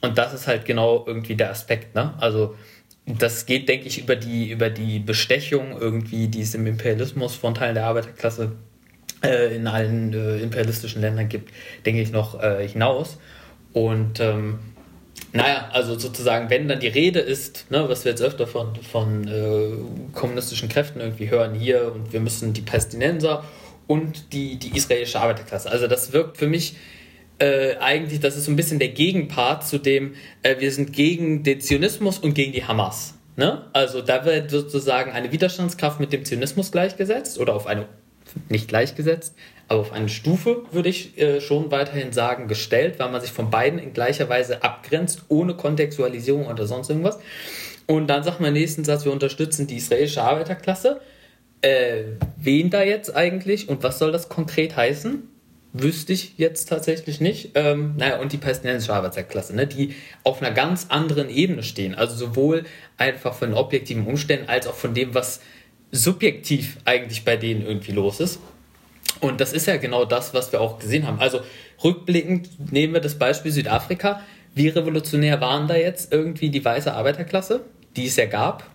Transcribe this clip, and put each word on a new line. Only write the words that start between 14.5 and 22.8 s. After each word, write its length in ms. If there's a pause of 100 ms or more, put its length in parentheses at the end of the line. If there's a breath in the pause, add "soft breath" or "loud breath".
naja, 400
also 240
sozusagen, 540
wenn 160
dann 140
die 80
Rede 320
ist, 500
ne, 180
was 160
wir 60
jetzt 120
öfter 260
von, 260
von, 540
äh, 840
kommunistischen 560
Kräften 300
irgendwie 320
hören, 240
hier 380
und 200
wir 60
müssen 340
die 100
Palästinenser 840 (460 loud breath)